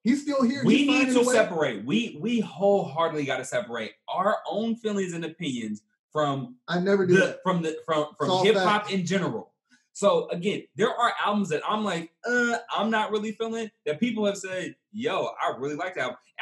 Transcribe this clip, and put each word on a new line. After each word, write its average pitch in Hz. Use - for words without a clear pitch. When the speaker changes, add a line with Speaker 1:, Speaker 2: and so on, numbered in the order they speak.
Speaker 1:
He's 277
still 277
here. 254
Speaker 2:
we 285
Speaker 1:
He's 285
Speaker 2:
need 254
Speaker 1:
finding 262
Speaker 2:
to 247
Speaker 1:
a 240
way. 247
Speaker 2:
separate. 156
We, 160
we 226
wholeheartedly 165
gotta 127
separate 117
our 190
own 220
feelings 202
and 170
opinions 123
from 139
Speaker 1:
I 175
never 190
do 180
Speaker 2:
the, 185
Speaker 1:
that. -
Speaker 2:
from 175
the, 160
from, 156
Speaker 1:
It's -
Speaker 2:
from 156
Speaker 1:
all 185
Speaker 2:
hip 202
hop 196
Speaker 1:
facts. 156
Speaker 2:
in 185
general. 147
So 180
again, 175
there 214
are 226
albums 202
that 151
I'm 214
like, 175
"Uh, 240
I'm 202
not 214
really 214
feeling," 226
that 151
people 214
have 196
said, 185
"Yo, 156
I 156
really 143
like 185
that 151
album." 127